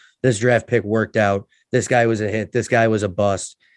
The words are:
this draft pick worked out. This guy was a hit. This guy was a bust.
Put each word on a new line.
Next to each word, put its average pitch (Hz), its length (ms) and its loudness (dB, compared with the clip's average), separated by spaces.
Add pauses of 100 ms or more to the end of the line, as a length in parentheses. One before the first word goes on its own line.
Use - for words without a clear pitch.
(240)
this 120 160 2
draft 120 280 0
pick 113 160 0
worked 107 340 -2
out. 101 300 0 (240)
This 123 160 0
guy 120 200 2
was 110 140 -2
a 107 80 -4
hit. 107 220 -6
This 120 160 -2
guy 113 200 2
was 107 160 0
a 98 60 -2
bust. 98 460 -2 (220)